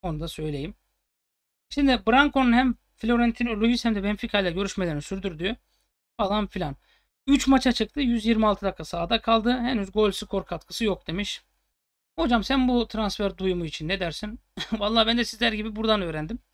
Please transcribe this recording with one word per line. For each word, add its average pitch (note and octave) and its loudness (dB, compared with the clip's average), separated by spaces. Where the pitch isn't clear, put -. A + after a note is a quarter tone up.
Onu D#3+ -6
da E3 -6
söyleyeyim. D#3 -6
Şimdi C4+ 4
Branco'nun C4 6
hem B3 4
Florentino A#3 2
Luis A#3 2
hem A3+ 2
de G3 -4
Benfica G#3 -2
ile F3+ 0
görüşmelerini F3+ -2
sürdürdüğü F#3+ -6
falan A#2+ 0
filan. D3+ -6
Üç C#4 4
maça C4 4
çıktı. - -2
Yüz A#3 0
yirmi A3 4
altı G3+ 0
dakika F3+ -6
sahada F3 -4
kaldı. A3+ 2
Henüz A#3+ -2
gol, G#3 2
skor G3 -6
katkısı - -6
yok G3 -2
demiş. F#3+ -6
Hocam A#3+ 2
sen C4 2
bu A#3+ 2
transfer G3+ -4
duyumu F3+ -2
için D3+ -8
ne F#3+ -2
dersin? G#3 -6
<laughs> - -8
Vallahi A3 0
ben A#3 0
de A#3+ 0
sizler A#3 -2
gibi G#3+ -6
buradan G#3+ 0
öğrendim. D#3+ -6